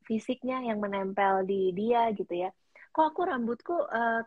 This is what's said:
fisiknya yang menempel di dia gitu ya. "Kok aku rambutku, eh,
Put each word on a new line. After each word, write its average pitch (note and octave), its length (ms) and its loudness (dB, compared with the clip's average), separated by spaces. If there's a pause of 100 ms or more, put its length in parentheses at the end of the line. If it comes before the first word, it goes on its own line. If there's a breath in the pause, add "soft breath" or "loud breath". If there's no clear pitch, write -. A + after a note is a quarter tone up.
fisiknya B3 640 -4
yang G#3 160 -2
menempel G3 640 2
di F#3+ 240 2
dia A3+ 400 2
gitu F#3+ 220 -6 (100)
ya. F#3+ 80 -4 (440 loud breath)
"Kok D#4 160 4
aku F4+ 100 -4 (100)
rambutku, A#3+ 440 -4 (160)
eh, A3+ 360 0